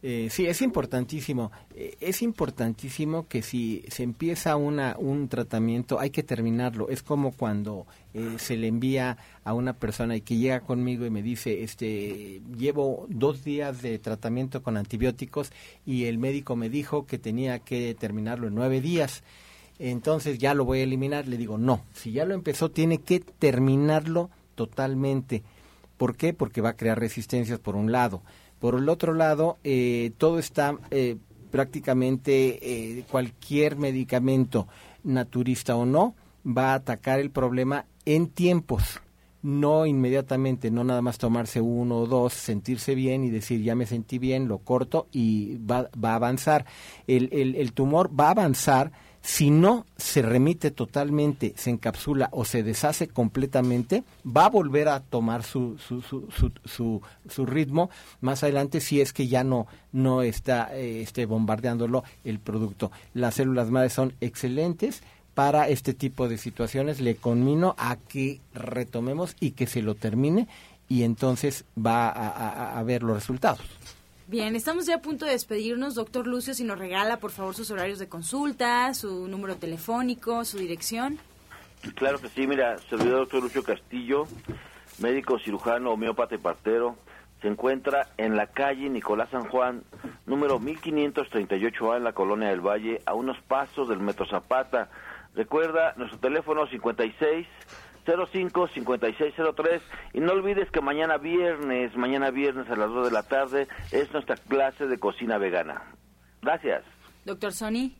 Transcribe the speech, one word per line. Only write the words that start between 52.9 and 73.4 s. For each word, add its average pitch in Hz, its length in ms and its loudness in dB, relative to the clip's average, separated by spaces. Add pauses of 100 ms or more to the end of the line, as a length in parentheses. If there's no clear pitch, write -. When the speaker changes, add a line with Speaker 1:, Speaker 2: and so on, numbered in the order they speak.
Speaker 1:
completamente, 127 960 2 (220)
va 139 220 8
a - 20 8
volver 151 400 4
a 139 120 2
tomar 117 420 0
su, 120 340 -4
su, 123 240 -8
su, - 300 -10
su, - 200 2 (140)
su, 113 380 -4 (260)
su - 160 -4
ritmo 147 460 0 (320)
más 131 200 -2
adelante 143 380 2
si 143 220 2
es 135 100 0
que 131 160 0
ya 127 160 4
no, 127 220 2 (260)
no 131 300 4
está, 120 520 0
eh, 117 280 -6
este, 113 240 -4
bombardeándolo 113 760 2 (220)
el 110 140 -4
producto. 107 540 -4 (200)
Las 123 220 0
células 131 340 2
madres 127 240 4
son 131 300 0
excelentes 156 800 -2 (320)
para 143 340 4
este 139 240 0
tipo 131 340 -2
de 113 120 -2
situaciones. 135 640 -4
Le 117 140 2
conmino 135 600 2
a 117 200 -2
que 135 440 -6 (140)
retomemos 123 840 -4
y 143 120 0
que - 160 -2
se 117 160 -2
lo 107 140 0
termine 139 520 2 (400)
y 123 140 4
entonces 127 640 0 (100)
va 113 320 4
a, 107 220 -4
a, 117 480 -6
a 113 60 -4
ver 120 180 0
los 113 140 2
resultados. 127 440 0 (640)